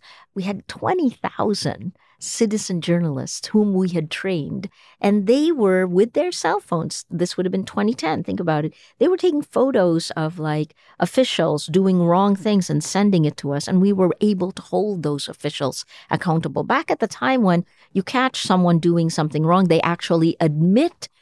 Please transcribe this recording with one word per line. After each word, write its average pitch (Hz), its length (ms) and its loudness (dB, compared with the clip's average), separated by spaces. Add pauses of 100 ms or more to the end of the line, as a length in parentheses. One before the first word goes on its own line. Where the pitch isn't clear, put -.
(360)
We 190 80 -6
had 196 240 -8
twenty 339 420 -2
thousand 185 840 -4 (260)
citizen 208 640 -2
journalists 160 680 -2
whom 208 260 2
we 185 140 2
had 165 200 -4
trained, 185 580 -6 (320)
and 202 280 2
they 285 240 4
were 190 340 2
with 185 280 2
their 349 180 0
cell 370 280 -2
phones. - 520 -6
This 175 260 -4
would 185 80 -2
have 185 60 -2
been 190 140 -4
twenty 208 280 -2
ten. - 300 -4
Think 196 160 -6
about 156 260 0
it. 147 80 -6 (240)
They - 100 2
were 359 100 2
taking 330 260 0
photos 190 680 2
of, 160 280 -6
like, 151 340 -4 (260)
officials 165 680 0
doing 185 340 2
wrong 190 340 2
things 196 360 0
and 151 120 0
sending 190 420 2
it 147 120 -2
to 143 140 -6
us, 143 160 -4
and 185 140 2
we 202 120 4
were 185 260 2
able 190 340 0
to - 80 -14
hold 185 420 -2
those 147 240 -4
officials 147 580 -6 (240)
accountable. 160 540 -2
Back 277 260 -2
at 320 100 -2
the 214 80 0
time 262 360 0
when 175 220 2 (260)
you 190 100 0
catch 254 400 -2
someone 175 380 4
doing 170 320 2
something 151 340 -2
wrong, 180 220 4
they 165 140 4
actually 170 580 0
admit 175 680 2 (120)